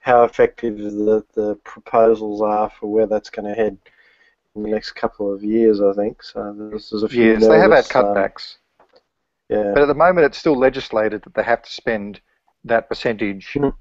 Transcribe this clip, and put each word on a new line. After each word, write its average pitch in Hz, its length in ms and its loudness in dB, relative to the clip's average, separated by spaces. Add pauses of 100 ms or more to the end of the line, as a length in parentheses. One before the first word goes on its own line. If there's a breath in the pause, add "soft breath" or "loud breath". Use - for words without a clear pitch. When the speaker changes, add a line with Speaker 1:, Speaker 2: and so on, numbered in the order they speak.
Speaker 1:
how 120 240 4
effective 117 540 -2
the, 107 460 -2 (100)
the 104 300 -4
proposals 110 760 0
are 107 280 -2
for - 200 -14
where 110 160 2
that's 104 240 -6
gonna 104 240 -10
head 107 220 -2 (800 soft breath)
in 107 60 -10
the 107 80 -6
next 107 220 -6
couple 101 400 -6
of 98 120 -10
years, 110 360 2
I 101 120 2
think. 104 300 -6
So 104 300 -12 (200)
this 107 200 -12
is 107 100 -4
a 110 60 -4
few 113 240 4
Speaker 2:
Yes, 110 140 4
they 110 120 8
have 110 120 6
had - 0 -
Speaker 1:
nervous, 143 260 2
um, 123 100 4
Speaker 2:
cutbacks. 101 500 -4 (920)
Speaker 1:
Yeah. 107 260 -2
Speaker 2:
But 143 80 4
at 143 60 2
the 143 60 0
moment, 165 320 4
it's - 120 -4
still 156 200 0
legislated 113 640 -2
that - 120 -20
they 110 80 -2
have 113 200 -2
to - 100 -20
spend 104 480 -8 (440)
that 117 240 -2
percentage 101 680 -6
Speaker 1:
Mm. 139 260 -2